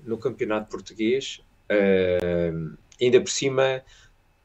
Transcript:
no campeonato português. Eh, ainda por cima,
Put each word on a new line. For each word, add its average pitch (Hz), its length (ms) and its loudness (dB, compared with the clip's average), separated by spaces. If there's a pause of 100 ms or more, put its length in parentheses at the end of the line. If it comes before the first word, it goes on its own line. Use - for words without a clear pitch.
no 113 140 -6
campeonato 107 520 -4
português. 110 720 -4 (280)
Eh, 90 840 2 (480)
ainda 123 200 6
por 98 80 -8
cima, 131 520 -2 (640)